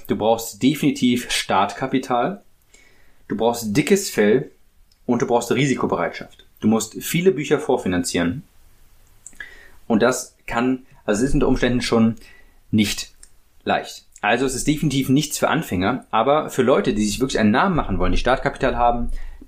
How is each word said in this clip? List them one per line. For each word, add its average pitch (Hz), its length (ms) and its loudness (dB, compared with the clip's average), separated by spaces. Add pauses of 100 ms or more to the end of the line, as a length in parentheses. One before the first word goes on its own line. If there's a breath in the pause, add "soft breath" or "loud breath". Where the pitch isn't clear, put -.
du 120 80 -2
brauchst 113 480 -2
definitiv 127 720 2
Startkapital, 127 1080 -2 (840 soft breath)
du - 100 -4
brauchst 110 400 0
dickes 190 340 2
Fell 120 420 2 (540)
und 120 160 2
du 135 40 -2
brauchst 120 240 0
Risikobereitschaft. 110 960 -2 (160)
Du 107 80 0
musst 110 340 0
viele 180 300 0
Bücher 147 260 0
vorfinanzieren. 90 840 -2 (1500 loud breath)
Und 110 160 2
das - 320 -2 (100)
kann, 127 380 -2 (200 soft breath)
also 104 200 0
es 139 60 2
ist 147 40 2
unter 127 140 2
Umständen 123 320 0
schon 113 340 2 (560 soft breath)
nicht - 420 -2 (520)
leicht. - 400 -4 (160)
Also 120 260 2
es 123 80 -2
ist 120 140 -4
definitiv 143 400 0
nichts 139 280 0
für - 120 0
Anfänger, 117 640 -2
aber 135 360 2
für - 140 -2
Leute, 135 320 2
die 107 100 0
sich 101 140 -2
wirklich 131 220 -2
einen 107 100 4
Namen 170 240 2
machen 98 240 -2
wollen, 90 140 2
die 90 60 4
Startkapital 131 580 0
haben, 120 340 2 (380 loud breath)